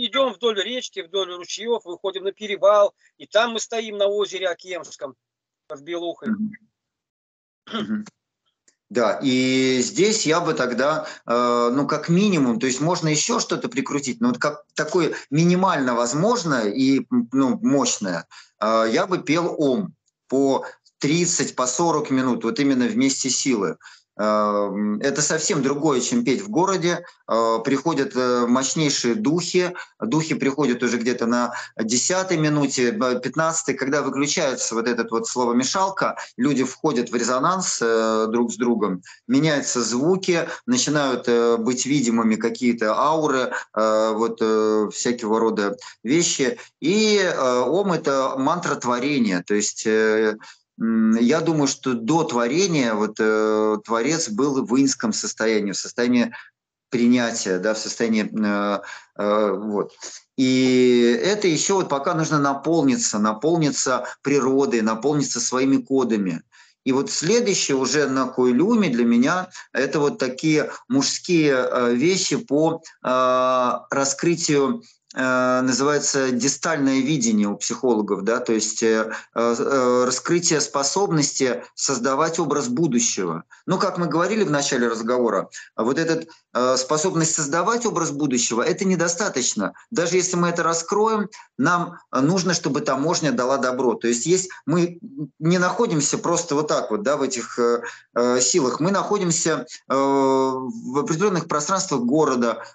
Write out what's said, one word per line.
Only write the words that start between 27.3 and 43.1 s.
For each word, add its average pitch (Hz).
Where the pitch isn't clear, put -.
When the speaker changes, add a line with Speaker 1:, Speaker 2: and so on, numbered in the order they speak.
Speaker 2:
приходят, 135
э, 123
мощнейшие 131
духи. 170
Духи 151
приходят 135
уже 117
где-то 117
на 120
десятой 180
минуте, 147
б-, 123
пятнадцатой, 156
когда 139
выключается 139
вот 113
этот 117
вот 113
словомешалка, 127
люди 131
входят 123
в -
резонанс, 131
э, 113
друг 117
с 98
другом, 107
меняются 135
звуки, 165
начинают, 127
э, 117
быть 123
видимыми 117
какие-то 113
ауры, 139